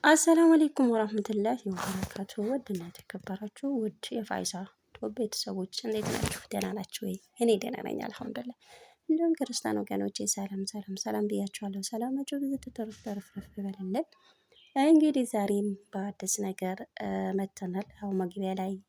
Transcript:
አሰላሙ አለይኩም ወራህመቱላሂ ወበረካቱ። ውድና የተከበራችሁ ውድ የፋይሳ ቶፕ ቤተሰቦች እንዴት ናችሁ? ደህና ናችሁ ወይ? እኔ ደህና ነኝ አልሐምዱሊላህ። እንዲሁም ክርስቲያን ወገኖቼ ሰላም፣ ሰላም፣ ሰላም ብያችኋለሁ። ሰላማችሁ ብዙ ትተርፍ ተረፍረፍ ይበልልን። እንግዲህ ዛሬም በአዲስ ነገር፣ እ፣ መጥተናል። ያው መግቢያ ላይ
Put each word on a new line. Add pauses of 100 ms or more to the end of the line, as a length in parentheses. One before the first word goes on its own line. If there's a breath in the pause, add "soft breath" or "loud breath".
አሰላሙ
አለይኩም
ወራህመቱላሂ
ወበረካቱ። (120)
ውድና
የተከበራችሁ
ውድ
የፋይሳ (400)
ቶፕ
ቤተሰቦች
እንዴት
ናችሁ?
ደህና
ናችሁ
ወይ? (220)
እኔ
ደህና
ነኝ
አልሐምዱሊላህ። (460 loud breath)
እንዲሁም
ክርስቲያን
ወገኖቼ (100)
ሰላም፣
ሰላም፣
ሰላም
ብያችኋለሁ።
ሰላማችሁ
ብዙ
ትተርፍ
ተረፍረፍ
ይበልልን። (680 soft breath)
እንግዲህ
ዛሬም (180)
በአዲስ
ነገር፣ (200)
እ፣ (260)
መጥተናል።
ያው
መግቢያ
ላይ (160)